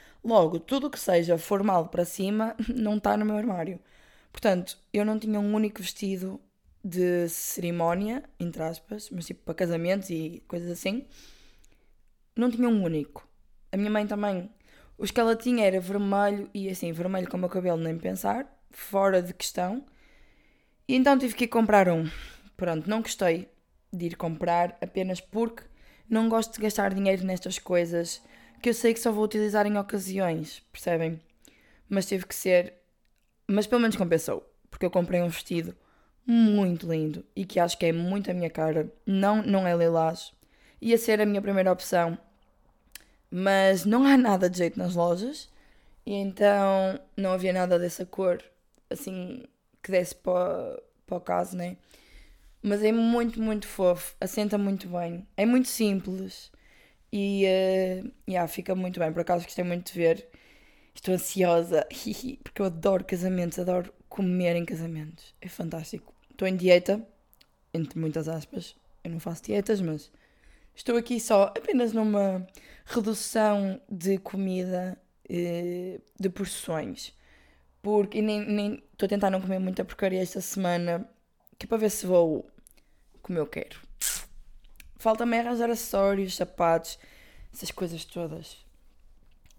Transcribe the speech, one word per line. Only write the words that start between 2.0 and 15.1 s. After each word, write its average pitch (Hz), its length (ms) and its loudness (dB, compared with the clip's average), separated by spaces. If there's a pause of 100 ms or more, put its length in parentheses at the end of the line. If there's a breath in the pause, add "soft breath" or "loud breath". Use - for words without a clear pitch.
cima 214 580 -2
<laughs> 226 120 -4
não 214 260 0
tá 208 160 2
no 214 80 0
meu 214 140 0
armário. 185 420 -4 (520 soft breath)
Portanto, - 460 0 (140)
eu 208 140 0
não 214 140 0
tinha 214 200 -2
um 208 140 0
único 214 280 0
vestido 190 600 -6 (420)
de 175 460 0
cerimónia, 175 960 -2 (160)
entre 170 240 -6
aspas, 170 480 -10
mas 170 160 -10
tipo - 180 -14
para 165 80 -6
casamentos 175 560 -2
e 160 380 -8
coisas 175 240 -8
assim. 196 340 -4 (1300 soft breath)
Não 240 140 2
tinha 240 180 2
um 214 160 2
único. 156 440 -6 (440)
A 190 60 -2
minha 208 140 0
mãe 214 160 0
também. 202 420 -4 (480 soft breath)
Os - 140 -4